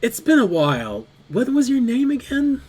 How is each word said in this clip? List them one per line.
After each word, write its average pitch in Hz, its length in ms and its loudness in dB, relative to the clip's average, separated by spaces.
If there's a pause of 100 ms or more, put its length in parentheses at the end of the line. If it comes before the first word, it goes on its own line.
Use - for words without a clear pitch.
it's 233 200 -2
been 311 180 4
a 240 80 4
while. 127 600 -2 (220)
What 226 200 -2
was 269 200 0
your 269 120 2
name 247 300 0
again? 277 580 -2